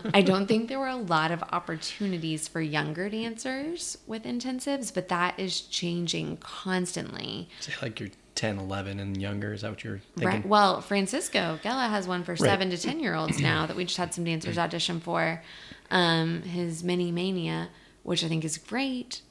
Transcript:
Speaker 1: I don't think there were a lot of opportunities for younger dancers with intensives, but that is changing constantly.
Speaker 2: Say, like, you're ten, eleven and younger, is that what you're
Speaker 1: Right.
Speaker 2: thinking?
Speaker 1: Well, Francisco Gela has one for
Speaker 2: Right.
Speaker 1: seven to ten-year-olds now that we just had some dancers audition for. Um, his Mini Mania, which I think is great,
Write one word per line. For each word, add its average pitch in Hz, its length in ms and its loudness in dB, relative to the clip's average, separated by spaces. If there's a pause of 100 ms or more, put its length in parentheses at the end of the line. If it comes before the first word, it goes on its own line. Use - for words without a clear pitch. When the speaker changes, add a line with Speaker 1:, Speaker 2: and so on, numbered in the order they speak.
(120)
Speaker 1:
I 196 80 10
don't 190 260 6
think 226 220 4
there 269 100 -4
were 269 100 0
a 262 80 -2
lot 165 340 4
of 170 120 -2 (100)
opportunities 165 960 -2
for 170 120 -4
younger 151 480 0
dancers 262 880 -4 (100)
with 220 180 -6
intensives, 254 680 -2
but 180 160 -2
that 180 320 2
is 190 220 -2
changing 170 760 -2
constantly. - 1080 -4 (120)
Speaker 2:
Say, - 200 -8
like, 113 180 -4
you're 104 120 -6 (240)
ten, 104 240 0
eleven 98 420 -4
and 98 180 -2
younger, 101 360 -2
is 104 80 -8
that 107 80 -4
what - 140 -10
you're 104 160 -6 (180)
Speaker 1:
Right. 185 140 4
Speaker 2:
thinking? 196 180 0
Speaker 1:
Well, 202 320 8
Francisco 196 800 0
Gela 247 260 0
has 202 180 0
one 180 160 -2
for 175 100 -4
Speaker 2:
Right. 165 80 -2
Speaker 1:
seven 190 280 4
to 180 80 0
ten-year-olds 170 640 0
now 156 240 4
that 160 120 -2
we 180 100 -2
just - 100 -2
had 175 160 -2
some 175 120 -2
dancers 170 340 0
audition 170 420 0
for. 170 420 0 (480)
Um, 165 520 4
his 170 420 -4
Mini 180 260 2
Mania, 170 600 -2 (320)
which 170 200 0
I 165 60 0
think 160 160 0
is 156 140 -2
great, 254 720 -4